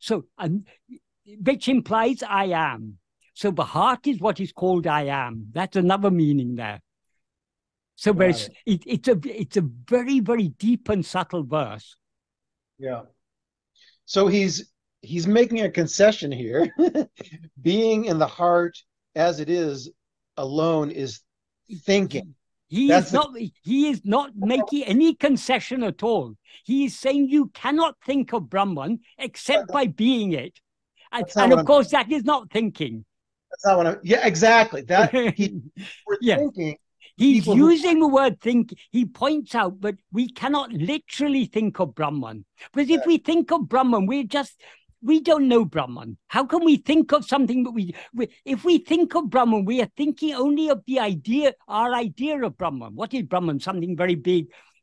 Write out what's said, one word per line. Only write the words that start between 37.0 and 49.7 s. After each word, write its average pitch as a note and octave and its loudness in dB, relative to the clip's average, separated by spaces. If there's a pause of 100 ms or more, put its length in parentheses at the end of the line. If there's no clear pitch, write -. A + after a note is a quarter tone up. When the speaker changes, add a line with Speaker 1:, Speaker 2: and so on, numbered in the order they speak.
Speaker 1:
He's B3 6
Speaker 2:
people G3+ 2
who D4+ 8
Speaker 1:
using D#4+ 2
the D#4 4
word C4+ 2
think. A#3 0 (200)
He A#3+ 0
points C#4 -4
out, G3 -2
but G3 -6 (140)
we A#3 -2
cannot C4+ -4
literally C4+ -2
think G#3+ -4
of D#3 -4
Brahman. C3 -6 (260)
Because C#4 -2
if D#4+ 2
Speaker 2:
Yeah. - -4
Speaker 1:
we E4 4
think E4+ 0
of D4+ -2
Brahman, A#3+ 2
we're C4+ -2
just, C#4 -6 (440)
we D4+ 4
don't D4+ 2
know A#3 4
Brahman. B2 -8 (120)
How B3+ 0
can E4+ 0
we D#4 6
think D#4 2
of D4 2
something B3+ 0
that B3 -6
we, F#3+ -6 (200)
we, A#3+ -4 (180)
if C4+ -6
we F4 6
think - 0
of D#4+ -2
Brahman, A3+ 2
we B3 0